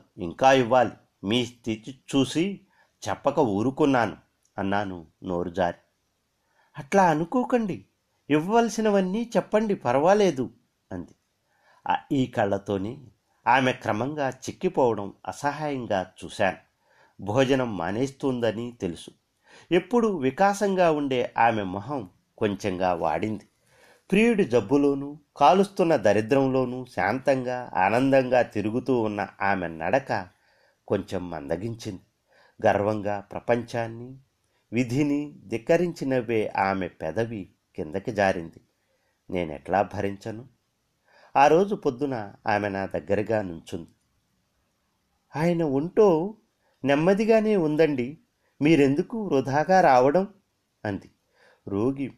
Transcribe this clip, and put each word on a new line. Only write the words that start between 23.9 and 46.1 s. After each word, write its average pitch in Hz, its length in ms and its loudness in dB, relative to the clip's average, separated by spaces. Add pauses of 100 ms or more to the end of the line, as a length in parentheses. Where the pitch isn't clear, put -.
ప్రియుడి 214 340 4
జబ్బులోనూ, 139 760 0 (180)
కాలుస్తున్న 175 580 4
దరిద్రంలోనూ 127 920 2
శాంతంగా, 123 880 -2
ఆనందంగా 123 680 4
తిరుగుతూ 117 600 -2
ఉన్న 104 260 -4 (140)
ఆమె 95 260 0
నడక 92 640 -4 (580)
కొంచెం 90 420 -6
మందగించింది. 90 720 -8 (640)
గర్వంగా 101 540 0
ప్రపంచాన్ని, 117 960 -6 (560)
విధిని 143 760 -2
ధిక్కరించినవే 127 1000 -2
ఆమె 95 400 -2
పెదవి 92 640 -6 (260)
కిందకి 90 360 -8
జారింది. 95 500 -2 (680)
నేనెట్లా 85 520 -2
భరించను? 101 720 -8 (800)
ఆ 139 120 6
రోజు 190 280 4
పొద్దున 127 580 -6 (140)
ఆమె 104 220 0
నా 98 160 -4
దగ్గరగా 95 560 -2
నుంచుంది. 85 480 -12 (1500)
"ఆయన 170 280 0
ఒంటో 170 720 2 (460)